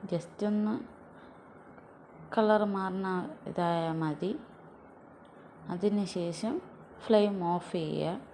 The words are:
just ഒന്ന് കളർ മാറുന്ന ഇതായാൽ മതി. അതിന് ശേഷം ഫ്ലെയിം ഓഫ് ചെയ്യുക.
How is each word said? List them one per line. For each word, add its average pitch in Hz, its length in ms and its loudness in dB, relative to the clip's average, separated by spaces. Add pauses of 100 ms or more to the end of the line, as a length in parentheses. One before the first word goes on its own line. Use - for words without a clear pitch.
just 180 420 -4
ഒന്ന് 214 320 2 (1500)
കളർ 214 320 6
മാറുന്ന 190 720 -2 (120)
ഇതായാൽ 170 460 0
മതി. 160 420 -2 (1300)
അതിന് 202 360 2
ശേഷം 180 560 -2 (460)
ഫ്ലെയിം 208 360 6
ഓഫ് 175 280 0
ചെയ്യുക. 156 500 -2 (120)